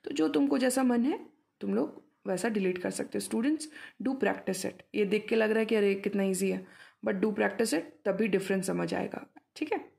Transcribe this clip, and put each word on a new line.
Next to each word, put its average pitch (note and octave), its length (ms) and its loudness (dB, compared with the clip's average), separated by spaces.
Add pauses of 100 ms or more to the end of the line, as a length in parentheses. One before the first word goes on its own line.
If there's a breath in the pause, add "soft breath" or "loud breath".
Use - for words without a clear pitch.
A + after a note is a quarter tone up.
तो - 80 -8
जो D#4 160 2
तुमको C#4+ 300 2
जैसा B3+ 260 2
मन A#3+ 220 4
है, D#4+ 140 0 (420)
तुम G3 120 -2
लोग - 300 -2 (240)
वैसा G3 220 0
डिलीट F#3+ 280 0
कर F#3+ 140 -2
सकते - 280 -6
हो। F#3+ 80 -6
Students, C#4 400 0 (360 loud breath)
do C4+ 200 -2
practice F#3+ 420 -2
it। - 160 -8 (140)
ये G#3 100 2
देख G#3 240 0
के A#3 60 2
लग A3 140 4
रहा A3 100 2
है A3 60 2
कि A3 100 0
अरे, G3+ 200 4
कितना G3 280 0
ईजी F#3+ 260 2
है, F#3 160 -4 (400 loud breath)
but G#3+ 120 0
do G#3+ 140 2
practice G#3+ 420 0
it, D#4+ 80 0 (240)
तभी G3+ 220 2
डिफरेंस F#3+ 400 0
समझ F3 260 -2
आएगा, F#3+ 320 -4 (300)
ठीक D#4 180 -2
है। - 260 -4